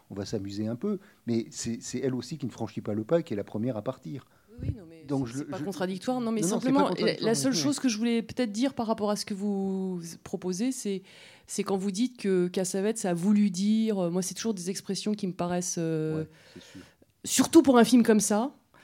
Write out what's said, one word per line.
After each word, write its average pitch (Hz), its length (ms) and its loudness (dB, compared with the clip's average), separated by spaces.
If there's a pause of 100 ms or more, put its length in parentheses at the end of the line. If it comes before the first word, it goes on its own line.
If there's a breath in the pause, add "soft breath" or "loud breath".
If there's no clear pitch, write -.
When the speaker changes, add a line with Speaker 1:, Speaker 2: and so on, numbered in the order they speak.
(100)
Speaker 1:
on 101 40 -12
va 104 120 -6
s'amuser 101 400 -6
un 117 100 -4
peu. » 196 220 -4 (280 soft breath)
Mais 113 240 0
c'est, 117 300 -6
c'est - 180 -8
elle 127 160 0
aussi 123 220 -6
qui 135 80 -8
ne 107 80 -4
franchit - 300 -8
pas 107 100 -4
le 107 120 -2
pas 165 160 2
et - 20 -4
qui - 100 -8
est 104 40 -4
la 101 80 -4
première 110 340 -4
à 104 40 -6
partir. 135 440 -8 (360 soft breath)
Speaker 2:
Oui, - 140 -2
non, 190 100 -16
mais 160 180 -20
Speaker 1:
Donc 135 220 -2
Speaker 2:
c'est, 113 60 -8
Speaker 1:
je, 131 60 -6
Speaker 2:
c'est 147 80 -4
pas - 120 -8
Speaker 1:
je 147 60 -6
Speaker 2:
contradictoire, 190 560 -4
non, 226 120 -2
mais 220 100 -2
Speaker 1:
Non, 165 40 0
non, - 20 0
c'est 214 60 0
Speaker 2:
simplement, 262 260 2
Speaker 1:
pas 285 100 4
contradictoire, - 320 0
Speaker 2:
la, - 60 0
la 226 60 4
seule 262 180 2
Speaker 1:
mais, 185 60 0
Speaker 2:
chose 269 220 0
que 262 80 2
je 214 80 -2
voulais 233 240 0
peut-être 226 320 -4
dire 262 220 0
par 233 120 -4
rapport 214 240 0
à 208 60 0
ce - 80 -6
que - 80 -6
vous 190 720 -2 (200)
proposez, 185 480 -4
c'est, 196 320 -4 (440 loud breath)
c'est - 180 -4
quand 196 140 0
vous 196 120 -2
dites 240 280 -2
que 185 300 2
Cassavetes 196 580 -2
a 175 80 2
voulu 208 360 4
dire, 214 480 2
euh, 175 120 2
moi, 180 100 0
c'est 180 140 -4
toujours 226 180 -2
des 180 160 -6
expressions 196 460 -4
qui 208 120 -4
me 175 60 -2
paraissent, 180 460 -2
euh, 156 400 0
Speaker 1:
Ouais, 156 100 -4 (240 loud breath)
c'est - 100 -20
sûr. - 180 -18 (440 loud breath)
Speaker 2:
surtout - 380 6
pour 262 160 8
un 226 60 10
film 233 180 8
comme 214 180 6
ça, 220 340 0 (300 soft breath)